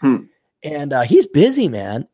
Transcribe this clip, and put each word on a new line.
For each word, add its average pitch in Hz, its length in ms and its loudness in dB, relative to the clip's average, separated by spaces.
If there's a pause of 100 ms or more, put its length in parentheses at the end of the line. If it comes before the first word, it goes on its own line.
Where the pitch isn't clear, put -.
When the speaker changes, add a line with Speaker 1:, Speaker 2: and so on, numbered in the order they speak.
Speaker 1:
Hmm. 131 160 2 (440)
Speaker 2:
And, 143 320 -8
uh, 123 100 0
he's 349 220 4
busy, 233 440 2
man. 104 440 -8